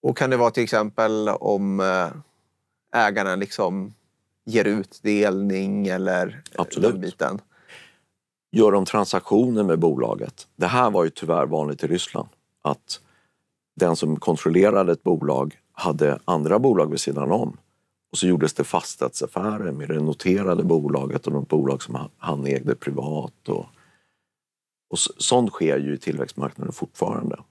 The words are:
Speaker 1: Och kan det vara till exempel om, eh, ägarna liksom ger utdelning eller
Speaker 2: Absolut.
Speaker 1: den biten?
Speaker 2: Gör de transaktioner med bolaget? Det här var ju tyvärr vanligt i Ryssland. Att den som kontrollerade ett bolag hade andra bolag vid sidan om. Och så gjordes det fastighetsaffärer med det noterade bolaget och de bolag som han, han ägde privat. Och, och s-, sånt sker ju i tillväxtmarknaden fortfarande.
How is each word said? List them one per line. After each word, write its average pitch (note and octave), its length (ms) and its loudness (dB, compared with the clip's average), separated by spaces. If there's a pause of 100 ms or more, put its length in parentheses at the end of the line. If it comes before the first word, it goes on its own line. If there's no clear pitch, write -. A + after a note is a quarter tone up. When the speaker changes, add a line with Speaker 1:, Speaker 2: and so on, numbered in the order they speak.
Speaker 1:
Och C3 160 0
kan C3 120 2
det C3 80 4
vara A#2+ 140 4
till A#2+ 120 0
exempel G#2+ 640 0
om, G2 500 0
eh, F#2 300 0 (840)
ägarna G2+ 420 2
liksom G2 580 -4 (520)
ger A2 200 2
utdelning G2+ 1200 0
eller F#2 540 -2 (140)
Speaker 2:
Absolut. F2+ 360 0
Speaker 1:
den F#2+ 100 -6
biten? F2+ 400 -6 (1080)
Speaker 2:
Gör G#2+ 200 6
de G2 140 4
transaktioner G#2+ 800 2
med E2 160 2
bolaget? B1+ 760 -2
Det F2+ 120 -2
här A#2+ 240 2
var F#2 120 2
ju E2 60 0
tyvärr D#2+ 360 0
vanligt D2+ 380 -4
i D#2 40 -2
Ryssland. - 420 -4 (320)
Att - 400 -6 (800)
den E2+ 160 4
som D#2 240 -2
kontrollerade F2+ 720 2
ett D#2+ 120 -2
bolag D2 560 0 (120)
hade D2+ 540 0
andra E2+ 340 2
bolag G2+ 300 4
vid C#2+ 100 -4
sidan C#2+ 320 -2
om. A2+ 260 -2 (540)
Och - 60 -8
så F#2 100 0
gjordes D#2+ 260 2
det - 100 -2
fastighetsaffärer F#2 1080 -4
med D2 180 -8
det D#2+ 100 -2
noterade F2+ 640 0
bolaget C#2+ 640 0
och C#2+ 60 -4
de C#2+ 100 -2
bolag C#2 400 0
som A#1+ 120 -10
han, D2 220 -8
han C#2+ 280 -6
ägde C2+ 300 -2
privat. C#2+ 720 -8
Och, G1+ 160 -4 (1200)
och - 80 -6
s-, - 240 -4
sånt B2 300 2
sker D2+ 260 0
ju C#2+ 160 -4
i C#2 40 -6
tillväxtmarknaden - 760 -8
fortfarande. - 680 -6 (120)